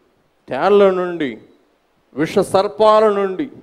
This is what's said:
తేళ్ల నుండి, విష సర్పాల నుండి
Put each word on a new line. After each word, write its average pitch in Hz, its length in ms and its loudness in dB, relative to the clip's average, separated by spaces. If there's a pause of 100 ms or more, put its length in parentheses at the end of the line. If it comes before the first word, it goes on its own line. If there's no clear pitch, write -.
(500)
తేళ్ల 196 400 2
నుండి, 175 520 -6 (720)
విష 165 260 -4
సర్పాల 214 680 2
నుండి 190 400 -4 (140)